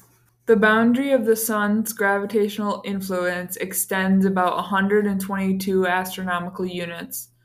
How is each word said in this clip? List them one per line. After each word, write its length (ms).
The 100
boundary 560
of 120
the 120
sun's 560
gravitational 920
influence 720
extends 680
about 340
a 40
hundred 440
and 140
twenty-two 680
astronomical 760
units. 640